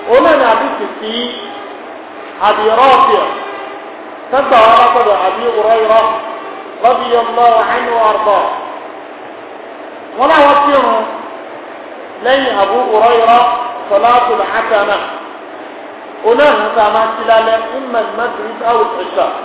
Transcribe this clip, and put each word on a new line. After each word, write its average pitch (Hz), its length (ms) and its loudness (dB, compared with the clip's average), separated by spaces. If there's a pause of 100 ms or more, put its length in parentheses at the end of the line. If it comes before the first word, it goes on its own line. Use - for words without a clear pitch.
òun 262 200 4
náà 330 120 4
ni 269 80 2
hadith 240 360 0 (160)
tí 220 180 -8 (1200)
Abi 214 300 2
Rafi', 247 600 4 (1000)
tẹ́gbà 269 300 2
wá 226 180 6
látọ̀dọ̀ 240 440 4
Abi 190 260 -2
Hurairah, 220 600 4 (720)
radiyallahu 240 840 2
anhu 240 280 -2
wa 226 140 2
arda. 202 340 2 (1700)
Wọ́n 247 180 0
láwọn 285 300 6
kírun 247 440 2 (1160)
lẹ́yìn 254 360 0
Abu 196 260 0
Hurairah, 226 600 4 (420)
salatul 233 640 2
atama. 208 480 0 (1200)
Òun 233 180 2
náà 294 140 6
ní 214 180 0
ká 226 160 2
máa 220 200 2
ń 220 60 -2
kí 226 120 -6
lálẹ́, 226 340 4 (140)
imma 247 280 -4
al-maghrib 220 640 -6
aw 233 180 2
al-isha. - 480 -2 (180)